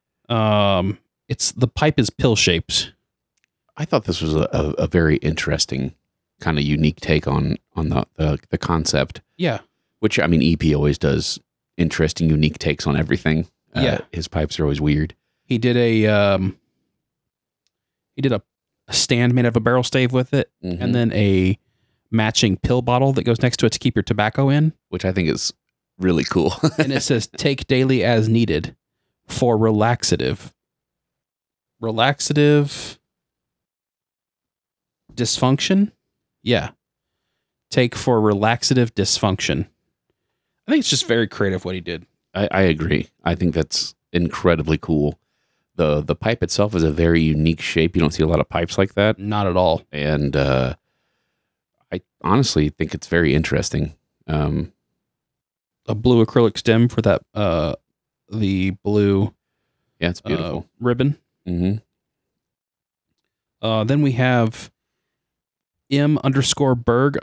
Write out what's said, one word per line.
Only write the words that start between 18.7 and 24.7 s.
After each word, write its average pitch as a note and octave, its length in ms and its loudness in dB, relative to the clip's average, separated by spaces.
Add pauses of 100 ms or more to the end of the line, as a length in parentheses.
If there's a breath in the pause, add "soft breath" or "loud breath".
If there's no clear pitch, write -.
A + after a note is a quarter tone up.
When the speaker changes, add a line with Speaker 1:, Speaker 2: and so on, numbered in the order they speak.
Speaker 1:
a - 40 -12
stand B2 420 2
made B2 120 4
of A2+ 100 2
a A#2 40 4
barrel B2 240 2
stave B2+ 280 0
with B2+ 220 0
it, C3+ 160 0 (140)
Speaker 2:
Mm-hmm. F2+ 180 -4
Speaker 1:
and A#2+ 120 0
then A#2+ 180 0
a G2 440 2 (540)
matching A2 460 0
pill B2+ 260 0
bottle B2+ 320 2
that A#2+ 100 -2
goes A#2 180 0
next B2 160 0
to - 80 2
it A2 60 2
to - 60 -8
keep - 160 -2
your G#2+ 80 0
tobacco A2 460 0
in. D3+ 240 2 (160)